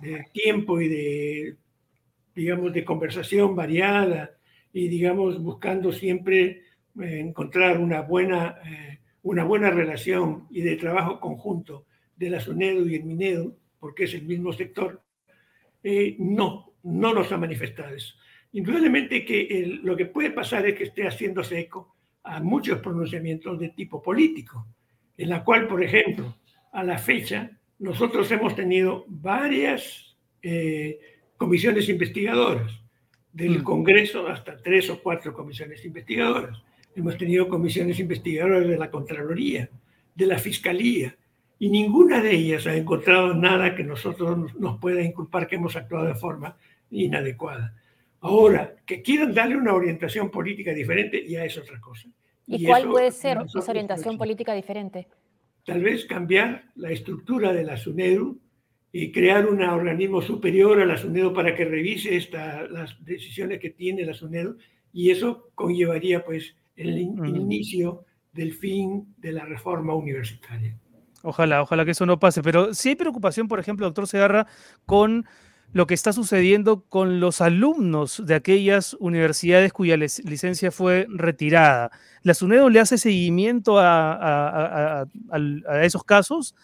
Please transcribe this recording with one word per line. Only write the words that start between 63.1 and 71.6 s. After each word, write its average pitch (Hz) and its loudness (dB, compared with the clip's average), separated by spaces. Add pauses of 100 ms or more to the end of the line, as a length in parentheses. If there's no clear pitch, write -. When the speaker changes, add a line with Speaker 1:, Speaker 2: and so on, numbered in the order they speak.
Speaker 1:
que 170 -12
tiene 180 -6
la 160 -8
sunedu, 170 -10 (340)
y 175 2
eso 233 -2
conllevaría, 175 0
pues, 160 -10 (200)
el 165 -6
in-, 180 -4
Speaker 2:
Mm. 170 -4
Speaker 1:
inicio 196 -4 (280)
del 160 -8
fin 196 -6
de 160 -10
la 156 -8
reforma 160 -6
universitaria. 120 -6 (460)
Speaker 2:
Ojalá, 156 0